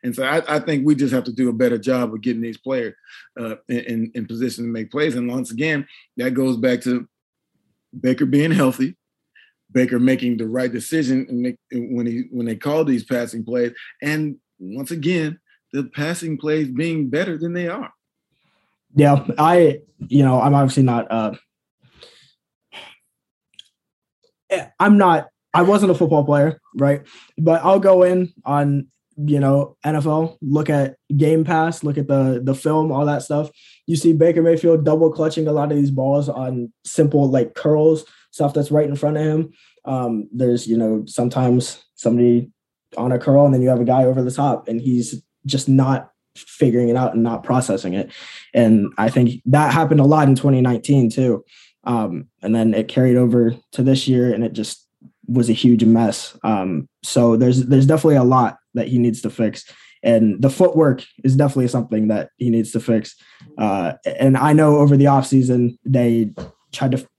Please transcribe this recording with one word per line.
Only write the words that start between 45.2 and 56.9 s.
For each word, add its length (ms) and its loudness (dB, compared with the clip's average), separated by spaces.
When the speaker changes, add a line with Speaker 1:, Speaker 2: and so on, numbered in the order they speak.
Speaker 2:
just 220 -4
not 440 2
figuring 540 0
it 60 2
out 200 -2
and 80 2
not 200 -4
processing 520 -2
it. 160 -6
And 460 2
I 100 2
think 360 0
that 280 2
happened 260 2
a 60 4
lot 220 4
in 80 6
twenty 260 2
nineteen 480 2
too. 340 -2
Um, 440 -4
and 100 0
then 220 2
it 120 -2
carried 300 2
over 380 2
to 100 -6
this 260 2
year, 240 2
and 120 -2
it 100 -4
just 340 -10
was 220 0
a 40 2
huge 300 4
mess. 600 2
Um, 440 -4